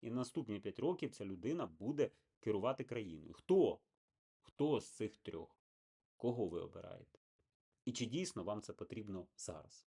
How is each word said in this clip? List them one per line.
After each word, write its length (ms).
і 80
на 60
наступні 440
п'ять 200
років 320
ця 140
людина 400
буде 460
керувати 440
країною. 500
Хто? 460
Хто 380
з 100
цих 280
трьох? 400
Кого 300
ви 120
обираєте? 600
Чи 120
дійсно 380
вам 180
це 120
потрібно 540
зараз? 540